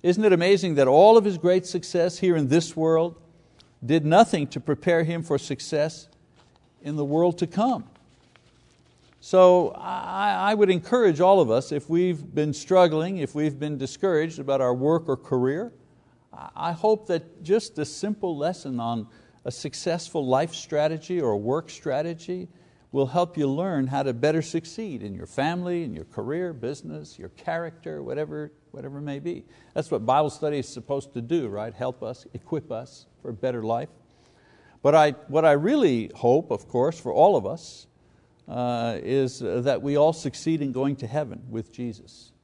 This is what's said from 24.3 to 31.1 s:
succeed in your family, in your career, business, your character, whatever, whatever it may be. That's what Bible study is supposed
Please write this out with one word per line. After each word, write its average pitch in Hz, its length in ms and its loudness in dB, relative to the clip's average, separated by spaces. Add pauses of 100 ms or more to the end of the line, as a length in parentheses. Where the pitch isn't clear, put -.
succeed 165 600 -8
in 101 100 -10
your 82 140 -14
family, 175 560 -4
in 123 100 -8
your 78 120 -12
career, 165 460 -6
business, 147 680 -12
your 92 100 -16
character, 165 720 -10
whatever, 151 500 -8 (200)
whatever 135 260 -14
it 143 60 -12
may 143 160 -8
be. 170 260 -10 (300)
That's - 160 -4
what 113 120 -2
Bible 139 280 2
study 147 260 -4
is 127 100 -6
supposed 139 460 -8